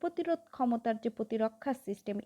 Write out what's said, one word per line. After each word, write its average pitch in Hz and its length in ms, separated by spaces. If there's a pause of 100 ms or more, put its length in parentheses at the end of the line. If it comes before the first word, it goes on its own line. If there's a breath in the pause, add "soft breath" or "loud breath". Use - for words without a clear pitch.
প্রতিরোধ 339 380 (120)
ক্ষমতার 233 460
যে 226 140
প্রতিরক্ষা 220 640
সিস্টেম, 202 520